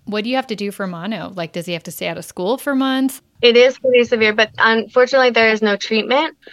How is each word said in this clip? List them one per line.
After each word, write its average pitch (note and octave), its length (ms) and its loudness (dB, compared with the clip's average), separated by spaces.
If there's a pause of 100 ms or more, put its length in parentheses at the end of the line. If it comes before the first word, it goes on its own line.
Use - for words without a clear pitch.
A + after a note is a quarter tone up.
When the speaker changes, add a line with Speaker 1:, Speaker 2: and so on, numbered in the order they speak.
Speaker 1:
What G#3+ 200 -6
do A#3+ 60 -6
you C4 60 -2
have C4 120 -2
to G#3+ 80 -6
do G3+ 140 -6
for G3 160 -8
mono? F3+ 480 -8
Like, E3 180 -8
does E3+ 140 -8
he F3+ 60 -6
have E3 120 -6
to F3 60 -14
stay F3 180 -8
out E3+ 100 -8
of E3+ 60 -12
school G#3 340 -4
for C#4+ 160 -4
months? C4 480 -2 (180)
Speaker 2:
It A#3 160 4
is B3+ 220 4
pretty B3 260 2
severe, A3 300 0
but A3 240 0
unfortunately B3 720 2
there A3+ 200 4
is G#3+ 120 -2
no G3+ 140 2
treatment. A3+ 600 -2 (160)